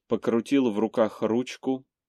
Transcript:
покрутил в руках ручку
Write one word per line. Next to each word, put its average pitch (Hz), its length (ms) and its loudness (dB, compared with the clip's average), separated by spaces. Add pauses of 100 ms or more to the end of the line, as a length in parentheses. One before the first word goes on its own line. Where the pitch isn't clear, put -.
покрутил 117 640 2
в 104 80 -4
руках 110 440 0
ручку 123 640 -4 (220)